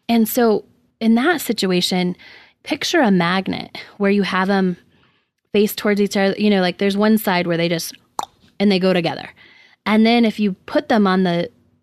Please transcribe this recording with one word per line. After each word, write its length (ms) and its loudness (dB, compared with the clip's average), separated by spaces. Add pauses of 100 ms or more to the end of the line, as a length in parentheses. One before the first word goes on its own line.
And 180 2
so 380 0 (340)
in 160 4
that 260 0
situation, 760 -2 (480)
picture 380 -2
a 100 4
magnet 680 -2 (200)
where 140 0
you 120 2
have 260 -2
'em 280 0 (760)
face 220 2
towards 260 -2
each 160 -2
other. 200 0
You 120 0
know, 120 2
like, 160 -2
there's 200 -2
one 200 2
side 300 -2
where 100 -2
they 120 -2
just, 240 -6 (680)
and 120 2
they 80 2
go 140 2
together. 360 -4 (560)
And 200 2
then 200 2
if 140 -2
you 140 -2 (120)
put 240 -4
them 180 2
on 160 2
the, 260 -2 (340)